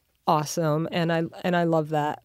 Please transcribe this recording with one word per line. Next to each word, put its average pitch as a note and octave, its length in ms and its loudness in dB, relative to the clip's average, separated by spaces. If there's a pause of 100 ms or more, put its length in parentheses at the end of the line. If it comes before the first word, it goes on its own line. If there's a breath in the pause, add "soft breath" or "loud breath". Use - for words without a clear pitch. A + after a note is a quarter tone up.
(260)
awesome. D#3 640 0
And E3+ 220 0
I, E3 120 0 (180)
and F3+ 140 0
I E3+ 80 2
love D#3+ 260 0
that. D3+ 340 -2